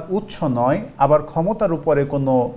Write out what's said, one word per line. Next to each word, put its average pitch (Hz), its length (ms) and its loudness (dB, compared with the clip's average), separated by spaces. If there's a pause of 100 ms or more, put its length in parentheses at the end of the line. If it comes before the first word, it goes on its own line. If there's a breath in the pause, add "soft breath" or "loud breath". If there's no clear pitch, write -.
উৎস - 360 -4
নয়, 131 360 2 (180)
আবার 147 240 4
ক্ষমতার 190 500 -2
উপরে 143 320 2
কোনো 135 520 0